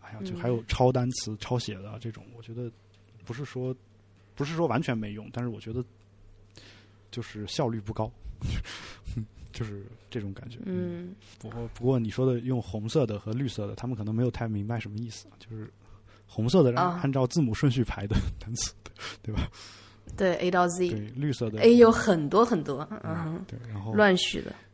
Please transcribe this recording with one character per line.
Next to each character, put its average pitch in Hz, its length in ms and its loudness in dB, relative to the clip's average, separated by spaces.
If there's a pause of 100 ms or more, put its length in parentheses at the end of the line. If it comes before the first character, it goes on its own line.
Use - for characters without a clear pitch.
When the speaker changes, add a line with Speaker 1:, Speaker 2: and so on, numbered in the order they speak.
Speaker 1:
哎 - 120 -18
呀， - 120 -14
就 185 120 -8
还 - 120 -4
有 117 200 0
抄 127 220 4
单 123 220 0
词、 - 200 -6
Speaker 2:
嗯。 107 80 -8
Speaker 1:
抄 - 180 -2
写 107 160 -6
的 101 260 -12
这 117 100 -8
种， - 140 -16 (120)
我 117 60 -18
觉 113 120 -14
得 120 160 -8 (540)
不 - 100 -8
是 143 100 -8
说， 127 300 -6 (600)
不 143 80 0
是 151 100 -4
说 165 140 2
完 117 120 2
全 131 160 0
没 107 180 -6
用， 107 180 -12
但 120 120 -4
是 123 40 -4
我 107 120 -8
觉 110 120 -10
得 123 120 -4 (1300)
就 - 100 -8
是 107 280 -8
效 - 180 -2
率 113 140 -2
不 104 120 -8
高。 110 160 -2 (300)
<laughs> - 1120 -8
就 - 120 -6
是 101 200 -12 (240)
这 123 120 -6
种 101 120 -6
感 120 160 -12
觉。 117 160 -16
Speaker 2:
嗯。 180 480 -6 (280)
Speaker 1:
不 113 100 -12
过， 117 240 -8
不 120 100 -12
过 131 140 4
你 113 100 0
说 127 160 0
的 127 160 2
用 123 220 -2
红 107 260 -6
色 143 160 4
的 104 140 -4
和 107 140 -6
绿 127 160 -2
色 107 180 -6
的， 107 80 -6
他 120 140 -8
们 127 80 -2
可 104 80 -6
能 107 100 -2
没 113 80 2
有 123 80 2
太 117 160 -6
明 104 180 -2
白 117 140 -4
什 110 100 -8
么 104 80 -10
意 113 140 -8
思， - 160 -16 (140)
就 - 160 -20
是 107 120 -12 (560)
红 113 240 -2
色 156 140 6
的 127 80 8
让， 175 220 2
Speaker 2:
啊。 175 100 -6
Speaker 1:
按 139 100 0
照 131 140 2
字 156 160 2
母 120 100 2
顺 139 180 2
序 123 120 0
排 104 240 -4
的 104 80 -2 (240)
单 113 160 -10
词， - 180 -6 (500)
对 107 120 -6
吧？ 92 160 -2 (680)
Speaker 2:
对， 185 200 2
A 180 160 0
到 180 160 4
Z。 175 200 0
Speaker 1:
对， 107 120 -4 (160)
绿 143 160 0
色 113 180 -2
的 107 120 -4
Speaker 2:
A 233 160 12
有 226 120 12
很 170 380 4
多 190 160 6
很 226 180 0
多， 143 280 -6
Speaker 1:
嗯， 214 140 -10
Speaker 2:
嗯。 165 440 -4
Speaker 1:
对， - 100 -12 (100)
然 107 140 -8
后， 107 100 -6
Speaker 2:
乱 202 240 8
序 - 260 0
的。 - 120 -10 (200)